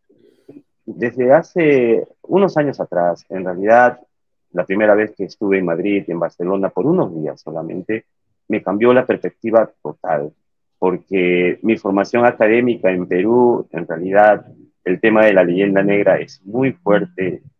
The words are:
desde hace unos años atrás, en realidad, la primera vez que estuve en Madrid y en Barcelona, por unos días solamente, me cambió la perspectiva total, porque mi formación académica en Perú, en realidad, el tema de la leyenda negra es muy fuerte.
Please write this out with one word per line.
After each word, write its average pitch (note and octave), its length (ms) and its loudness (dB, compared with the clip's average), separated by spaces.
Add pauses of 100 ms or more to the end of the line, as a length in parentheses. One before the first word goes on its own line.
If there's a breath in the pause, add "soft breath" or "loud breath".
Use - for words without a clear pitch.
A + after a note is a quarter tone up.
(880)
desde B2 440 -4
hace C#3+ 760 2 (140)
unos F#3+ 340 0
años C#3+ 240 -2
atrás, F2 480 -4
en F#2 160 -8
realidad, G#2+ 560 2 (520)
la F2 120 -4
primera G#2 300 2
vez G#2+ 200 0
que G2 100 -10
estuve G2 340 -2
en F#2 80 -2
Madrid F2 400 -2
y F2 60 -6
en E2+ 80 -6
Barcelona, F#2 500 -4
por - 160 -4
unos D3 280 0
días D2+ 240 -10
solamente, F2 680 -10 (420)
me A2 140 -4
cambió A2+ 320 2
la B2 100 2
perspectiva G2+ 680 -2 (120)
total, D#2 500 -6 (460)
porque F2+ 840 -2
mi A2 160 0
formación G2+ 480 -2
académica A#2+ 680 2
en F2+ 160 -2
Perú, A2+ 680 0
en E2 140 -10
realidad, F#2+ 600 2 (380)
el F2+ 180 -2
tema A2 240 4
de G#2 80 4
la F#2 100 2
leyenda G2 380 0
negra G2+ 360 0
es - 280 -14
muy B2 260 -4
fuerte. F#2 680 -4 (180)